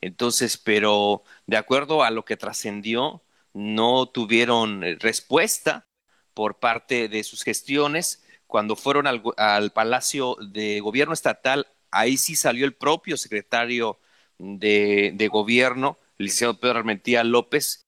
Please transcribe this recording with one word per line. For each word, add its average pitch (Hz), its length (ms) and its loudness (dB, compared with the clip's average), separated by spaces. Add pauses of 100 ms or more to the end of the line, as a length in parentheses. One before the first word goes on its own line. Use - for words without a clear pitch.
Entonces, 117 540 -2
pero 104 680 2 (220)
de 110 120 2
acuerdo 143 440 0
a 120 80 4
lo 110 140 -6
que 110 140 -6
trascendió, 110 840 -6 (300)
no 113 540 0
tuvieron, 113 760 0
eh, 87 160 -4
respuesta 151 840 -2 (480)
por 104 260 -4
parte 117 500 -2
de 107 140 -4
sus - 200 -10
gestiones. 147 840 -2 (220)
Cuando 107 300 -2
fueron 143 300 0
al 123 140 0
go-, 113 160 -4
al 104 360 2
Palacio 127 640 -2
de 104 440 -6
Gobierno 123 320 0
Estatal, 135 540 -2 (240)
ahí 117 260 2
sí 156 180 -2
salió 127 300 0
el 135 80 0
propio 151 460 -2
secretario 117 800 -2 (400)
de, 101 760 2
de 104 140 0
Gobierno, 123 720 2 (180)
el 101 100 -6
licenciado 113 320 0
Pedro 123 200 0
Armentía 113 440 0
López 120 640 0